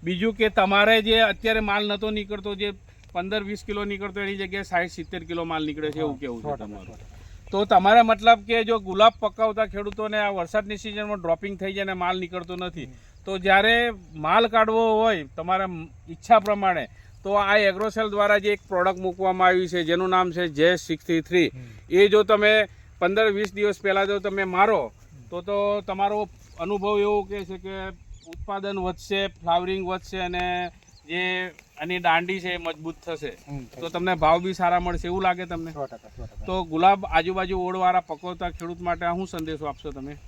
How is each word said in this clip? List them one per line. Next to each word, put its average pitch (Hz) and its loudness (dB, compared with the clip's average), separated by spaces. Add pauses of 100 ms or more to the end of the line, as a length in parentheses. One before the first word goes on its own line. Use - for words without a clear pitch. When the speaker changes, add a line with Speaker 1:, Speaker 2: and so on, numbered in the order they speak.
Speaker 1:
બીજું 185 -2
કે 220 2
તમારે 208 6
જે 220 4
અત્યારે 220 2
માલ 208 -2
નતો 208 -4
નીકળતો, 208 -6
જે 202 -6 (400)
પંદર 190 -4
વીસ 202 -8
કિલો 208 -4
નીકળતો, 202 -8
એની 196 -6
જગ્યાએ 196 -6
સાઠ 175 -2
સિત્તેર 170 -10
કિલો 170 -6
માલ 160 -4
નીકળે 151 -4
છે 147 -8
એવું 156 -2
Speaker 2:
હા, 131 -10
Speaker 1:
કેવું 123 -8
Speaker 2:
સો 147 -8
Speaker 1:
છે 143 -4
Speaker 2:
ટકા, 110 -12
Speaker 1:
તમારું. 98 -16
Speaker 2:
સો - -16
ટકા. - -20 (360)
Speaker 1:
તો 196 0
તમારા 202 8
મતલબ 220 4
કે 226 0
જો 226 0
ગુલાબ 196 4
પકાવતા 220 0
ખેડૂતોને 208 -6
આ 208 0
વરસાદની 202 -4
સિઝનમાં 208 -8
ડ્રોપિંગ 170 -2
થઈ 190 -6
જાય 196 -4
અને 190 -4
માલ 180 -2
નીકળતો 180 -8
નથી, 175 -8
Speaker 2:
હમ. - -18 (320)
Speaker 1:
તો 190 -6
જ્યારે 220 6 (220)
માલ 175 2
કાઢવો 220 4
હોય, 208 2 (120)
તમારે 185 -2 (460)
ઈચ્છા 214 4
પ્રમાણે, 190 0 (340)
તો 196 -4
આ 202 4
એગ્રોસેલ 208 0
દ્વારા 208 4
જે 202 0
એક 202 -2
પ્રોડક્ટ 185 0
મૂકવામાં 185 2
આવી 185 2
છે 175 -2
જેનું 175 0
નામ 185 2
છે 175 -2
જે 160 4
સિક્સટી 165 -4
થ્રી, 165 2
Speaker 2:
હમ. 131 -16 (300)
Speaker 1:
એ 196 6
જો 214 6
તમે 208 4 (300)
પંદર 208 2
વીસ 202 -4
દિવસ 208 0
પહેલાં 196 2
જો 202 -2
તમે 196 -4
મારો, 185 2 (380)
તો, 175 -8
તો 202 -2
તમારો 202 -2 (320)
અનુભવ 202 -2
એવો 208 0
કહે 196 -10
છે 185 -12
કે 190 -10 (380)
ઉત્પાદન 202 -8
વધશે, 190 -4
ફ્લાવરિંગ 180 -2
વધશે 185 -8
અને 180 -4 (380)
જે 185 -4 (300)
આની 175 -4
દાંડી 175 0
છે 180 -8
એ 180 -4
મજબૂત 165 -8
થશે. 147 -10 (120)
Speaker 2:
હમ, 139 -10 (160)
Speaker 1:
તો 165 -8
તમને 175 -2
ભાવ 165 4
બી 185 -4
સારા 175 2
મળશે 175 -4
એવું 185 -2
લાગે 180 0
તમને? 165 -10
Speaker 2:
સો 147 -8
ટકા, 120 -16
સો 113 -18
ટકા. - -12
Speaker 1:
તો 185 -2
ગુલાબ 185 2
આજુબાજુ 185 -2
ઓળવાળા 180 0
પકવતા 175 -10
ખેડૂત 170 -10
માટે 175 -4
આ 170 -2
શું 185 -6
સંદેશો 156 -8
આપશો 147 -10
તમે? 139 -14 (120)